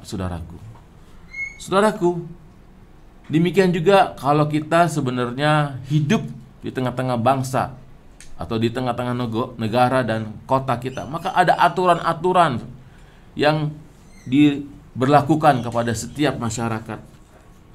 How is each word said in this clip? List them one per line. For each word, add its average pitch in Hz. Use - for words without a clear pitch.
saudaraku. 87
Saudaraku, 175
demikian 175
juga 180
kalau 147
kita 156
sebenarnya 135
hidup 156
di 113
tengah-tengah 127
bangsa 127
atau 113
di 117
tengah-tengah 123
nego-, 120
negara 123
dan 110
kota 131
kita, 113
maka 165
ada 180
aturan-aturan 170
yang 151
diberlakukan 143
kepada 117
setiap 131
masyarakat. 113